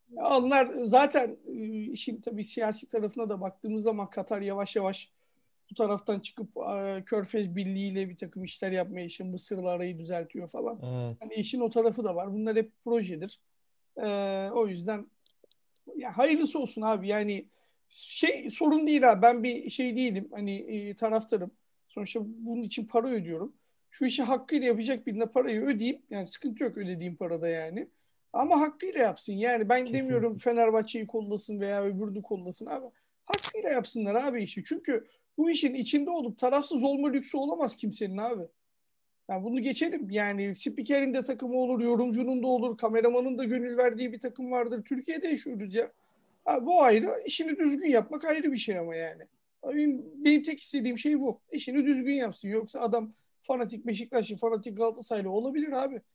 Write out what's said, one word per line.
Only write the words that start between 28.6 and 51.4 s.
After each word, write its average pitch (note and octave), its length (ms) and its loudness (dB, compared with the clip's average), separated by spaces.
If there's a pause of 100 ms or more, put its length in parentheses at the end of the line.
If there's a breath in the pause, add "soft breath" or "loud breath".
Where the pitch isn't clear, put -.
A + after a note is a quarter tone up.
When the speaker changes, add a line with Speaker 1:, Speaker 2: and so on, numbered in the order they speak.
Speaker 1:
hakkıyla D#4 400 -2
yapsın. G#3 320 0
Yani A3 360 0
ben B3 100 4
Speaker 2:
Kesinlikle. B3+ 200 -2
Speaker 1:
demiyorum A#3+ 400 0
Fenerbahçe'yi A3+ 680 2
kollasın G#3 540 -4
veya G3+ 240 0
öbürünü G3 380 -4
kollasın F#3 440 -8
abi. C4+ 200 -8 (400)
Hakkıyla - 440 -2
yapsınlar G#3+ 440 0
abi B3 280 0
işi. - 220 -6
Çünkü C#4+ 420 -2 (320 soft breath)
bu E4 120 4
işin D4+ 240 2
içinde C#4+ 360 0
olup C#4+ 280 -4
tarafsız C#4 460 2
olma C#4 240 2
lüksü C4+ 280 -2
olamaz C#4+ 400 0
kimsenin G3 420 -4
abi. A3 240 -4 (880)
Yani F#3+ 140 -4
bunu A#3+ 160 0
geçelim. C4+ 500 -2
Yani G3+ 440 -2
spikerin C#4 600 0
de C4 100 0
takımı B3+ 320 -4
olur, B3+ 240 2
yorumcunun A#3+ 640 2
da B3 40 0
olur, A#3+ 320 2
kameramanın A#3+ 600 4
da C4+ 60 -2
gönül A#3+ 320 0
verdiği B3 360 2
bir A3 80 -12
takım B3+ 300 -6
vardır. A#3+ 340 0
Türkiye'de D#4 440 -4
yaşıyoruz G#3+ 460 -4
ya. A#3 180 0 (520)
Ha, B3+ 220 2
bu F4 160 8
ayrı. A#3 260 8 (180)
İşini D#4+ 320 -2
düzgün D#4 320 2
yapmak B3+ 340 4
ayrı D#4 280 2
bir B3+ 40 0
şey G3+ 220 -2
ama E3+ 180 -4
yani. D#3+ 260 -6 (460)
Benim, C#4+ 340 0 (220)
benim D4 180 6
tek D#4 180 -6
istediğim B3 380 -4
şey D4 220 2
bu. C4 200 -2 (120)